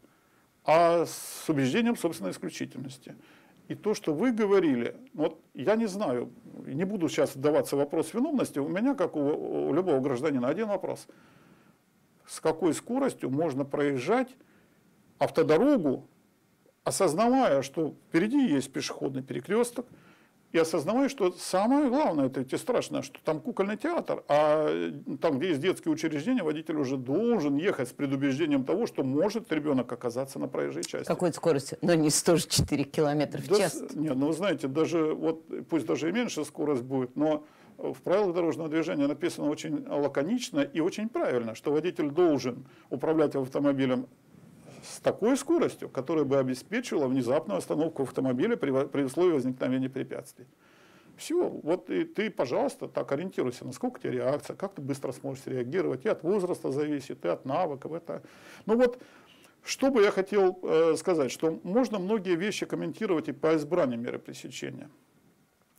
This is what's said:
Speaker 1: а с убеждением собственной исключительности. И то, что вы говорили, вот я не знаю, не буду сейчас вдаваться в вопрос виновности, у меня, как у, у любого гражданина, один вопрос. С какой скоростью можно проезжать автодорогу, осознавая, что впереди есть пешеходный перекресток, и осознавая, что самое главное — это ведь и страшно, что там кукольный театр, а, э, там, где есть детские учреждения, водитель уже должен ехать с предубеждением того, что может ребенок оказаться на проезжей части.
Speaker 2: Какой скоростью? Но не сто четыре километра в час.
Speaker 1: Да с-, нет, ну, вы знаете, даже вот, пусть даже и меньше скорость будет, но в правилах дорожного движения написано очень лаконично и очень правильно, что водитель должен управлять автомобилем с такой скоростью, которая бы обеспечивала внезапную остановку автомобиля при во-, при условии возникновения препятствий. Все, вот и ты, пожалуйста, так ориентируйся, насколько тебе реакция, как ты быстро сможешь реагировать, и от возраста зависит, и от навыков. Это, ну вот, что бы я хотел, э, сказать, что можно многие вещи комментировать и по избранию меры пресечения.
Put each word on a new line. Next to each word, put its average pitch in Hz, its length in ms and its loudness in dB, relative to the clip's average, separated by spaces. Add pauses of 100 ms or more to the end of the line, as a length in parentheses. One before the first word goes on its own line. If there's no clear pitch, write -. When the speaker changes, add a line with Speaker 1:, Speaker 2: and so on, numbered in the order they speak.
(640)
Speaker 1:
а 170 400 6
с - 440 -10
убеждением 160 480 2
собственной - 340 -4
исключительности. 135 880 -10 (520)
И 143 60 -8
то, 208 200 -2
что 160 200 -2
вы 233 160 2
говорили, 190 640 2 (180)
вот - 280 -4 (120)
я 180 220 0
не 226 120 0
знаю, 147 440 -2 (360)
не 156 180 -2
буду 185 240 -2
сейчас 139 260 0
вдаваться 139 400 2
в 139 60 2
вопрос 147 340 0
виновности, 247 460 0
у 143 80 -2
меня, 220 260 0
как - 220 -2
у, 151 40 0
у 147 520 0
любого 165 260 2
гражданина, 131 480 0
один 190 220 0
вопрос. - 400 -4 (1200)
С - 100 -14
какой 160 360 2
скоростью 247 540 -4
можно 139 360 -2
проезжать 147 640 0 (920)
автодорогу, 156 880 4 (800)
осознавая, 185 800 2
что 160 340 -4 (120)
впереди 226 380 2
есть 143 260 0
пешеходный 135 500 -6
перекресток, 220 640 -2 (640)
и 160 60 2
осознавая, 175 500 2
что 180 240 0
самое 240 580 2
главное — 226 360 2
это 247 140 -2
ведь 131 120 -6
и 170 40 -2
страшно, 151 460 -2
что - 200 -14
там 156 180 -2
кукольный 202 360 -2
театр, 311 520 -4
а, 151 420 4
э, 170 220 -2 (280)
там, 156 180 2
где 175 100 0
есть 147 120 0
детские 170 320 0
учреждения, 165 500 0
водитель 156 340 -4
уже 139 200 0
должен 147 600 0
ехать 151 320 0
с - 40 -14
предубеждением 139 720 0
того, 196 220 0
что - 160 -4
может 170 500 0
ребенок 143 400 0
оказаться 127 460 -4
на 143 100 -4
проезжей 143 360 -4
части. 135 220 -6
Speaker 2:
Какой 170 260 0
скоростью? 147 500 0
Но 175 120 4
не 156 160 4
сто - 280 4
четыре - 460 0
километра 147 580 0
в 135 60 -10
час. 190 300 2
Speaker 1:
Да - 100 -8
с-, 135 80 -12
нет, 147 200 -2
ну, 143 120 2
вы 165 40 2
знаете, 156 360 -2
даже 156 440 0
вот, 160 320 -2 (240)
пусть 156 160 0
даже 160 240 0
и 175 40 -2
меньше 220 320 -2
скорость 147 400 -2
будет, 131 320 -4
но 151 280 0 (320)
в 139 260 -6
правилах 180 320 2
дорожного 160 360 -2
движения 151 380 0
написано 147 420 -2
очень 151 360 -4
лаконично 147 720 0
и 143 200 -2
очень 208 300 -2
правильно, 123 440 -2
что - 180 -2
водитель 156 380 0
должен 139 560 2 (220)
управлять 151 460 2
автомобилем 135 720 0 (880)
с - 60 -16
такой 226 360 2
скоростью, 262 520 0
которая 151 360 0
бы 135 140 4
обеспечивала 143 720 -2
внезапную 135 500 0
остановку 156 440 -2
автомобиля 135 540 0
при 151 140 -2
во-, 135 160 2
при 139 180 -2
условии 170 280 2
возникновения 131 560 0
препятствий. 131 580 -10 (720)
Все, - 320 -2 (140)
вот 175 280 -2
и 175 140 0
ты, 196 260 -4
пожалуйста, 170 580 -2
так - 240 -4
ориентируйся, 143 520 -4
насколько - 360 -6
тебе 135 120 -4
реакция, 127 420 -2
как 196 200 -8
ты 156 80 -12
быстро 135 300 -6
сможешь 135 340 -10
реагировать, 131 580 -4
и 214 60 0
от - 120 -2
возраста 175 480 -2
зависит, 143 540 -4
и 170 40 0
от - 180 -4
навыков. 147 460 -4
Это, 165 300 -10 (440)
ну 220 100 4
вот, 247 220 4 (640)
что - 260 2
бы 247 120 6
я 202 80 8
хотел, 190 520 2
э, 160 340 4
сказать, 160 360 2
что 160 320 0
можно 214 340 0
многие 185 380 0
вещи 180 300 -2
комментировать 165 640 -2
и 143 40 -6
по 160 240 2
избранию 147 420 0
меры 123 200 -6
пресечения. - 720 -12 (880)